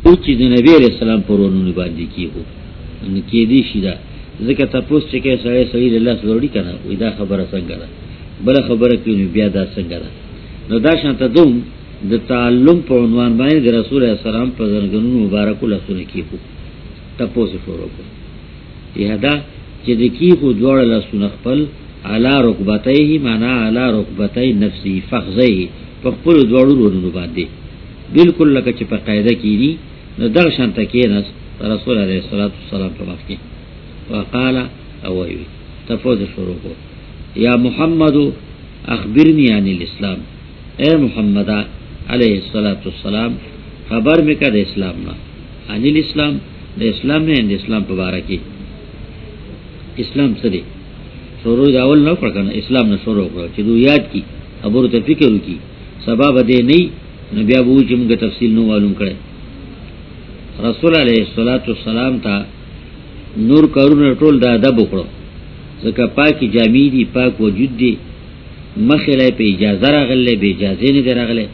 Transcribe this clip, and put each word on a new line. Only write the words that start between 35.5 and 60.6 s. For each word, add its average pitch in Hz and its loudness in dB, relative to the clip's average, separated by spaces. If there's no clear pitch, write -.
تفوز 117 0
شروع 90 -8
کو. - -12
یا 117 2
محمد، 151 2
اخبرنی 135 4
عن 101 2
الاسلام. 90 -6
اے 147 2
محمد 104 0
علیه 117 4
الصلاة 104 -4
والسلام، 104 -4
خبر 113 2
مې 151 2
که 143 2
د 107 0
اسلام 92 -6
نه. 87 -10
عن 107 -6
الاسلام، 147 0
د 110 -2
اسلام 127 0
نه، 156 2
د - 0
اسلام 107 -4
په 92 -6
باره 92 -4
کې. 92 -4
اسلام 135 0
څه 117 -2
دی؟ 92 -2
شروع 120 4
د 127 4
اول 151 6
نه 151 4
وکړه 131 -2
کنه، 98 -2
اسلام 127 0
نه 101 2
شروع 104 0
وکړه. 85 -8
چې 107 -4
دوی 113 2
یاد 139 4
کی، - -6
خبرو 120 2
ته 117 2
فکر 147 2
وکړي. 95 0
سبا 123 2
به 127 4
دې 123 4
نه 151 6
وي، 180 2
نو 104 -2
بیا 127 4
به 120 2
وایي 135 6
چې 123 0
موږ 117 0
تفصیل 110 0
نه 113 4
معلوم 104 2
کړی. 98 -4